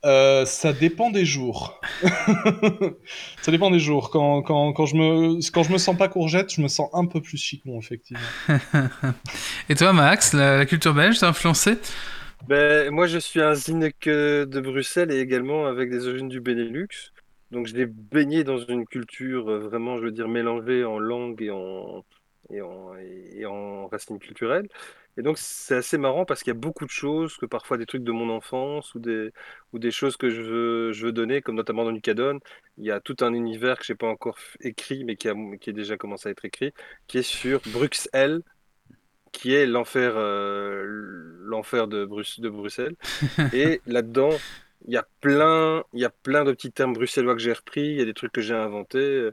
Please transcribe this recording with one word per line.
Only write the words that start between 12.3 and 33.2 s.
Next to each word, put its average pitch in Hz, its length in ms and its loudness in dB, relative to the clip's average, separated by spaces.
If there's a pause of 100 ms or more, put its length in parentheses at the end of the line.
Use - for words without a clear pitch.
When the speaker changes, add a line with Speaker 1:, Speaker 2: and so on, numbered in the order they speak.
Speaker 3:
Ben, 147 440 6
moi, 165 160 4
je 170 120 0
suis 165 220 -2
un 151 140 6
Zinneke 156 540 -2
de 147 520 2
Bruxelles 135 500 0
et 139 80 2
également 131 480 0
avec 127 240 -2
des 123 160 -4
origines 131 220 -4
du 127 120 -8
Benelux. 120 480 -2 (640)
Donc, 120 160 -6
j'ai 120 200 -2
baigné 139 580 0
dans 135 140 -2
une 120 280 -4
culture, 127 640 -8
euh, 107 80 0
vraiment, 117 380 -6
je 113 60 -6
veux 113 100 -4
dire, 110 160 -6
mélangée 117 560 0
en 110 140 -4
langue 117 440 -6
et 104 80 -4
en, 95 540 -10 (480)
et 101 80 -10
en, 92 320 -14 (420)
et 107 120 -10
en 101 420 -10
racines 107 300 -10
culturelles. 135 500 -4 (500)
Et 123 40 -8
donc, 151 160 0
c'est - 380 -4
assez 123 200 -2
marrant 143 300 0
parce - 160 -4
qu'il - 100 -4
y 117 40 -4
a 113 40 -12
beaucoup 151 240 -8
de 131 60 -12
choses, 156 480 -4
que - 80 -6
parfois 120 320 -4
des 113 80 -6
trucs 127 180 -8
de 117 80 -2
mon 117 160 -2
enfance 131 680 -6
ou 120 40 -12
des, 110 320 -6 (420)
ou 120 60 -10
des 117 120 -2
choses 135 280 -2
que 131 100 0
je 113 140 -2
veux, 117 500 -2
je 110 140 -6
veux 117 60 -2
donner, 117 280 -2
comme 117 140 -8
notamment 113 300 -4
dans 113 80 -2
Nucadon, 120 460 -2 (380)
il 107 80 -16
y 107 60 -4
a 101 100 -2
tout 131 220 -10